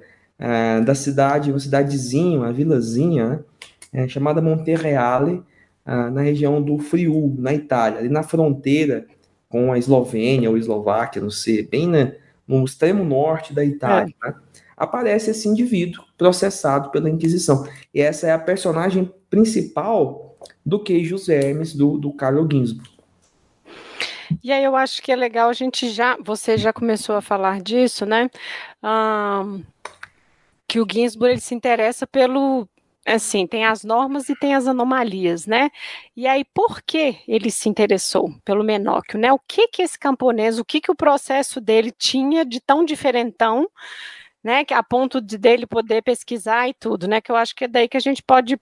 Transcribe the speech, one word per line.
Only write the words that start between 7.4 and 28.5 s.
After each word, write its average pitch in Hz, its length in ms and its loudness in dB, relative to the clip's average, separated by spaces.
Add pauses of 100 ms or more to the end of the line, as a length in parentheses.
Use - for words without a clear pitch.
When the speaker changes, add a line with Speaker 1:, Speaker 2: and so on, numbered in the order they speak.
Speaker 1:
Itália, 117 460 0
ali 120 80 -2
na 151 140 0
fronteira 143 840 2 (420)
com 123 240 2
a 123 60 2
Eslovênia 123 720 2
ou 113 80 2
Eslováquia, 107 640 -2
não 104 80 -6
sei, 107 320 -2
bem 147 240 -2
na, 151 260 2 (340)
no 131 180 2
extremo 175 400 0
norte 151 500 -2
da 147 100 0
Itália, 143 500 0 (100)
Speaker 2:
É. 123 40 -6
Speaker 1:
né? - 60 -8 (420)
Aparece 220 540 0
esse 214 180 -4
indivíduo 214 560 0 (140)
processado 175 720 -2
pela 156 180 -4
Inquisição. 165 580 -2 (280)
E 139 80 0
essa 151 240 -2
é 160 60 2
a 160 60 0
personagem 185 720 -2 (200)
principal 202 1080 0 (280)
do 180 180 -2
Queijo 175 340 -2 (140)
Hermes, 151 440 0
do, 143 220 2
do 143 160 -6
Carlo 143 380 0
Ginzburg. 123 400 -2 (1500)
Speaker 2:
E 254 80 -2
aí 269 120 2
eu 269 120 2
acho 262 260 0
que - 80 -4
é 254 60 4
legal 233 320 2
a 240 60 2
gente 247 340 -4
já, 233 340 0
você 220 360 -2
já 220 160 2
começou 220 400 -2
a 202 80 0
falar 196 400 -2
disso, 226 420 0
né? 226 240 2 (540)